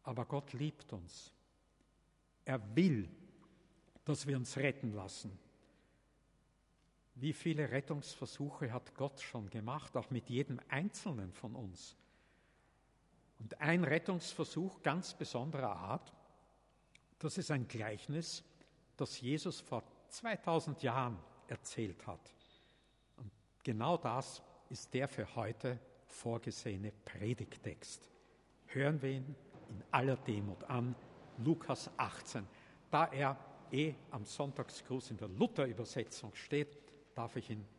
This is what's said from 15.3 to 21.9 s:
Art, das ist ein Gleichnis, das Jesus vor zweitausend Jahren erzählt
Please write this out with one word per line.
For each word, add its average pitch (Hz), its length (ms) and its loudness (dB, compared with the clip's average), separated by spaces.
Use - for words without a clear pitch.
Art, 95 380 -4
das 156 140 -2
ist 175 140 0
ein 127 180 2
Gleichnis, 110 760 -2
das - 240 -2
Jesus 147 400 0
vor 117 200 -2
zweitausend 165 720 0
Jahren 123 340 4
erzählt - 580 -4